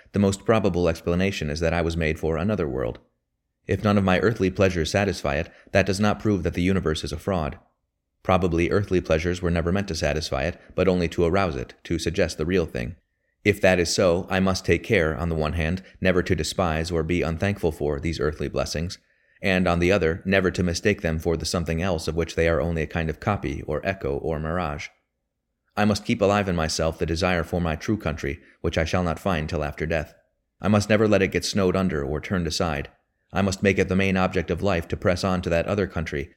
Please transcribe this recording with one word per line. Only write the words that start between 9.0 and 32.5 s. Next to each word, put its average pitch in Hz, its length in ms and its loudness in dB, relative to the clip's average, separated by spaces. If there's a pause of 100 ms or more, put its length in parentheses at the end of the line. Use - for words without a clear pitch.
pleasures 87 420 0
were 85 80 2
never 85 200 0
meant 101 180 -2
to 80 60 -4
satisfy 73 500 -2
it, - 140 -4 (140)
but 90 140 2
only 90 220 2
to 87 160 0
arouse 85 300 0
it, 62 280 -10
to - 160 -2
suggest 85 400 -2
the 78 60 -2
real 87 200 2
thing. 62 300 -8 (480)
If 101 180 2
that 92 180 6
is 85 140 0
so, 92 340 2
I 95 120 0
must 95 260 0
take 85 160 2
care, 80 340 2
on 85 140 -2
the 80 60 -2
one 78 180 -2
hand, 85 300 -2 (180)
never 92 220 2
to 92 120 0
despise 82 540 -2
or 82 140 0
be 85 180 0
unthankful 82 500 -2
for 73 280 -2
these 78 200 -4
earthly 73 280 -2
blessings, 76 500 -4 (460)
and 92 240 2
on 85 100 2
the 87 140 4
other, 87 340 2
never 95 240 4
to 90 140 0
mistake 90 400 0
them 80 160 -2
for 82 180 0
the 78 80 -6
something 82 380 -2
else 85 240 -2
of 80 80 -2
which 82 180 -2
they 82 160 2
are 76 120 2
only 82 200 -2
a 76 60 -4
kind 80 240 -2
of - 80 -8
copy 98 480 -2
or 73 180 -4
echo 69 320 -4
or 78 220 -4
mirage. 78 480 -4 (920)
I 104 60 2
must 104 220 0
keep 117 160 0
alive 101 260 2
in 87 80 0
myself 80 440 -2
the 90 60 -2
desire 85 380 0
for 87 160 -4
my 82 160 0
true 107 220 -2
country, 76 420 -4 (220)
which 87 160 -2
I 80 80 2
shall 92 180 0
not 80 160 -2
find 78 300 -2
till 76 140 -2
after 73 220 -6
death. 80 280 -4 (480)
I 95 80 -2
must 104 200 2
never 110 160 4
let 101 160 4
it 95 120 0
get 90 100 0
snowed 95 320 2
under 90 260 0
or 71 200 -4
turned 87 260 -2
aside. 76 420 -4 (440)